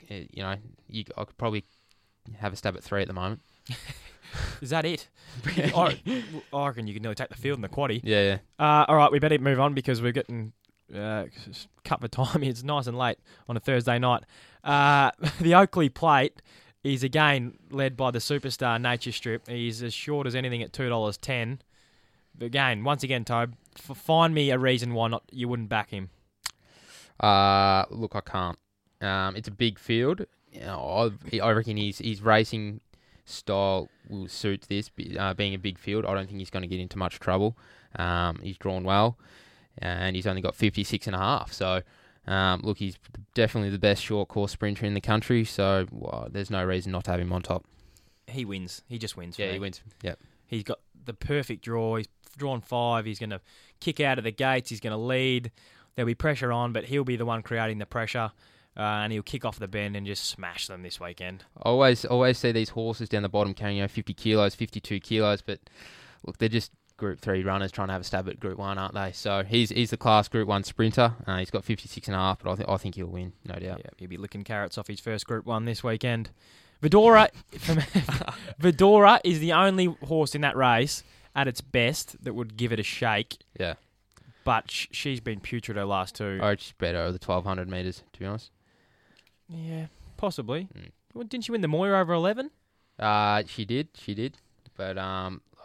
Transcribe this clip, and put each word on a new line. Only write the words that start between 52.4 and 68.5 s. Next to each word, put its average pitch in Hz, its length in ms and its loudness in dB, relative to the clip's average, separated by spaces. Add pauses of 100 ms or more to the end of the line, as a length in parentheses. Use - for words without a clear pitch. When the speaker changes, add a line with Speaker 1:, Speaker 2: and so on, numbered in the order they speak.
Speaker 2:
five. 117 440 -2
He's 107 140 -8
gonna 107 220 -8 (400)
kick - 200 -4
out 135 180 2
of 113 60 -6
the 113 80 -2
gates. 131 380 0
He's 110 100 -10
gonna 107 180 -4
lead. 127 520 0 (460)
There'll 120 100 0
be 117 80 0
pressure 131 380 -2
on, 120 200 -2
but 110 120 -4
he'll 135 200 -2
be 123 120 -2
the 117 100 -4
one 113 160 -4
creating 110 360 -4
the 104 80 -8
pressure. 113 460 -4 (440)
Uh, 104 260 -2
and 107 100 -4
he'll 107 120 -4
kick 131 200 -10
off 113 140 -4
the 101 80 -8
bend 101 300 -6
and 101 100 -8
just 101 200 -6
smash 87 420 -8
them 90 140 -12
this 90 180 -12
weekend. 90 420 -12 (180)
Speaker 1:
I - 80 0
always, 127 360 6
always 127 340 4
see 120 140 2
these 113 180 0
horses 113 380 -6
down 104 140 0
the 101 60 -2
bottom 101 240 0
carrying, 101 260 -4
you 98 40 0
know, 101 60 -2
fifty 104 260 -6
kilos, 107 400 4
fifty-two 107 460 -6
kilos, 107 420 2
but 98 160 -10 (640)
look, - 140 -10
they're 113 100 2
just 113 220 -2 (260)
Group 95 220 -6
three 95 240 0
runners 95 300 -2
trying 98 160 -4
to 95 40 -4
have 92 100 -4
a - 20 -12
stab 92 240 -4
at - 100 -8
Group 95 200 -8